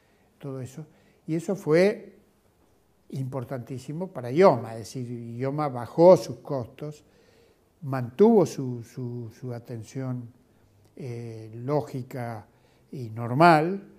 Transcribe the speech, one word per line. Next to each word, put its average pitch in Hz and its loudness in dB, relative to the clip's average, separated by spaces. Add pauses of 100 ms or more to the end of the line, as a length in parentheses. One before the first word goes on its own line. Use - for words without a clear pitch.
(380)
todo 135 -12
eso. 147 -14 (400)
Y 156 -4
eso 170 -4
fue 175 2 (920)
importantísimo 135 -10
para 123 -10
ioma, 131 4
es 113 -12
decir, 120 -12
ioma 143 -4
bajó 151 6
sus 131 -6
costos, 147 -10 (800)
mantuvo 160 4
su, 123 -6
su, 120 -12
su 127 -12
atención, 120 -10 (680)
eh, 117 -14
lógica 127 -6 (440)
y 123 -12
normal, 156 4 (100)